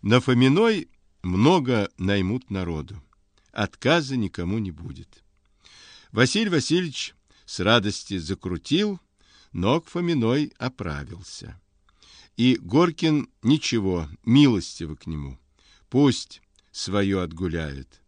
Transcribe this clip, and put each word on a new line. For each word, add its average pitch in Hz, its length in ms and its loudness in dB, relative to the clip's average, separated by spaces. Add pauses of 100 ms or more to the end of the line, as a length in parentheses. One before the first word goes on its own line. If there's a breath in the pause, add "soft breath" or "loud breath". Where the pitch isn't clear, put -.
На 117 200 4
Фоминой 139 680 4 (340)
много 120 760 2
наймут 98 500 -2
народу. 87 540 -8 (520)
Отказа 135 600 -2
никому 95 420 -4
не 95 140 -6
будет. 78 500 -18 (880 soft breath)
Василий 196 400 2
Васильевич 165 640 -2 (320 soft breath)
с - 140 -12
радости 101 580 0
закрутил, 98 840 -4 (520 soft breath)
но 120 280 0
к - 80 -20
Фоминой 151 680 0
оправился. 85 1000 -12 (760 soft breath)
И 123 240 4
Горкин 151 720 0 (120)
ничего, 98 680 0 (160)
милостиво 110 720 4
к - 100 -18
нему. 71 320 -10 (500 soft breath)
Пусть - 540 0 (300)
свое 98 480 -2
отгуляет. 80 880 -8